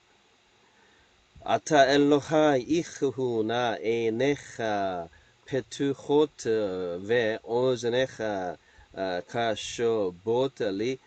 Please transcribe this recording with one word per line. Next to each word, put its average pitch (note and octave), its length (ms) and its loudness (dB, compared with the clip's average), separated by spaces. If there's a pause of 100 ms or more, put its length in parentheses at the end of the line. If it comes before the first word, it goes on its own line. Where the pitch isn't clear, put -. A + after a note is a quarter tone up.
(1500)
"אתה C3+ 480 4
אלוהי, C#3+ 720 4
이후 C3 760 -2
나 A#2 280 0
עיניך A#2 880 -2 (840)
פתוחות, C#3 1000 -2 (540)
ואוזניך, A#2+ 1200 0 (720)
어, - 40 -8 (280)
קשובות A2+ 1300 -2
לי, A2 340 -2 (120)